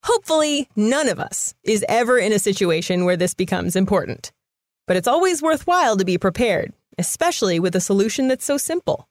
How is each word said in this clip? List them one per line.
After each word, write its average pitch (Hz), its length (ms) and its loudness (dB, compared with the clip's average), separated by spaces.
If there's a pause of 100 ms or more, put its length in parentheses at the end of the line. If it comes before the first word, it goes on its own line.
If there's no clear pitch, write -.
Hopefully, 302 720 0
none 247 340 2
of 185 100 -4
us - 440 -8
is 208 260 0
ever 240 300 2
in 208 140 0
a 202 60 2
situation 180 640 0
where 180 140 2
this 175 160 0
becomes 180 420 -2
important. 190 560 -2 (540)
But 180 120 0
it's 180 100 0
always 339 340 2
worthwhile 320 560 2
to 190 80 2
be 180 140 0
prepared, 196 540 0 (240)
especially 196 640 0
with 180 140 0
a 180 60 2
solution 214 460 0
that's 254 160 -2
so 285 140 0
simple. - 540 -4